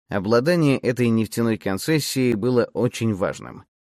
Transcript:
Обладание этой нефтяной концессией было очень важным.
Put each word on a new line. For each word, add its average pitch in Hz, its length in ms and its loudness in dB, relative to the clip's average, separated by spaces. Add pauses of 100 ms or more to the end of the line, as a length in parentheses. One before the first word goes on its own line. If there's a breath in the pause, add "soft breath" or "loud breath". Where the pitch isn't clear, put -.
Обладание 131 680 2
этой 120 300 0
нефтяной 113 500 0
концессией 127 760 0
было 117 380 0
очень 113 400 -2
важным. 76 520 -6 (320)